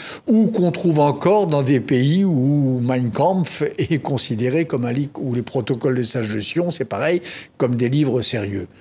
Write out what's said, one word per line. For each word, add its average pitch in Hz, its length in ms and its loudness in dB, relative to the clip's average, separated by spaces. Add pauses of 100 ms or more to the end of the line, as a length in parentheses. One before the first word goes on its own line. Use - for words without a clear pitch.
(260)
ou 220 240 4
qu'on 175 200 2
trouve 165 300 2
encore 175 460 4
dans 147 160 2
des 131 180 2
pays 143 440 2
où 139 580 2
Mein 127 280 0
Kampf 170 520 0 (160)
est 151 240 0
considéré 127 640 -2
comme 123 180 -4
un 120 80 -2
livre, 143 260 -4
où 127 160 -4
les 123 80 -2
protocoles 127 520 -2
de 127 80 0
Sage 110 320 -4
de 110 60 -4
Sion, 170 300 -2
c'est 135 140 -6
pareil, 151 380 -2 (340)
comme 123 200 0
des 120 120 0
livres 131 320 2
sérieux. 101 480 -4 (120)